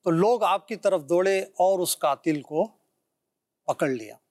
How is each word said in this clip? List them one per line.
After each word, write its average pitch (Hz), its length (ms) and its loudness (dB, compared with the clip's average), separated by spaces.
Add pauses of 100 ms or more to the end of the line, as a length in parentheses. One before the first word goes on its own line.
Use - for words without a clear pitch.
تو 180 60 0
لوگ 202 340 2
آپ 190 240 0
کی 220 80 -8
طرف 190 260 0
دوڑے 185 380 0
اور 190 400 0
اس 170 200 -4
قاتل 147 420 -2
کو 156 260 -4 (1000)
پکڑ 147 240 -2
لیا۔ 110 260 -8 (160)